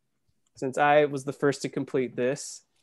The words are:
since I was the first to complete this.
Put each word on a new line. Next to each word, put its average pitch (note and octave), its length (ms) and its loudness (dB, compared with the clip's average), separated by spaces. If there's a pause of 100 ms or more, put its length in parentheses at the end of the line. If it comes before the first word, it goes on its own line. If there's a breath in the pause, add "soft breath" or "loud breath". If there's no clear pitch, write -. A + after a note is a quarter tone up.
(560)
since C3+ 220 -4
I D3 280 6
was C#3 200 -4
the C#3 80 -6
first C#3 300 0
to C3+ 60 -4
complete C3 460 -4
this. B2 460 -4 (220)